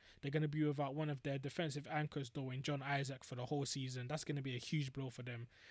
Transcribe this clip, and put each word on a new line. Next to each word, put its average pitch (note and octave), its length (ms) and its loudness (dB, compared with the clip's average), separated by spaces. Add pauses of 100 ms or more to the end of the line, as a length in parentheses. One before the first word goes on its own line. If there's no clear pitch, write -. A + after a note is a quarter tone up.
(220)
They're C#3 100 -2
gonna D3+ 180 4
be D3+ 160 4
without C#3+ 280 2
one D3+ 160 0
of C#3 140 -2
their C#3 140 2
defensive C#3 520 -2
anchors, D3+ 440 0
though, C3+ 160 -2
in C3 140 -2
John C#3+ 180 2
Isaac C#3 420 0
for - 120 -6
the B2 100 -2
whole C#3+ 200 2
season. B2+ 440 -2
That's D3+ 160 0
gonna C#3+ 160 0
be C3+ 140 0
a A#2 40 -4
huge C#3+ 320 2
blow C3+ 180 -4
for A#2+ 140 -8
them. A#2+ 240 -6 (240)